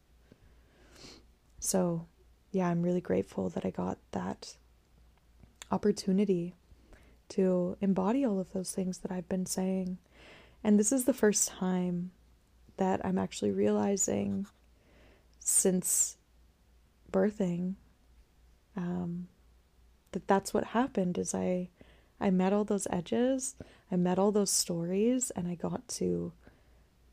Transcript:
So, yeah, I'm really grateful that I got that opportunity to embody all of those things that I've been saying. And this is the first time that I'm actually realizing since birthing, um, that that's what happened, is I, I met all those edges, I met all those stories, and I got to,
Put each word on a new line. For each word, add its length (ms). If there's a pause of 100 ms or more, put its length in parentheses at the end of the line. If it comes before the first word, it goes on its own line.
(1600)
So, 480 (440)
yeah, 180
I'm 120
really 200
grateful 480
that 160
I 60
got 260 (140)
that 440 (1120)
opportunity 840 (760)
to 520
embody 440
all 140
of 140
those 180
things 280
that 120
I've 160
been 180
saying. 520 (640)
And 160
this 140
is 100
the 100
first 360
time 640 (640)
that 280
I'm 120
actually 340
realizing 960 (920)
since 760 (960)
birthing, 640 (1000)
um, 500 (840)
that 160
that's 260
what 100
happened, 560
is 160
I, 340 (500)
I 120
met 200
all 120
those 260
edges, 640 (360)
I 40
met 220
all 140
those 180
stories, 840
and 160
I 60
got 360
to, 440 (800)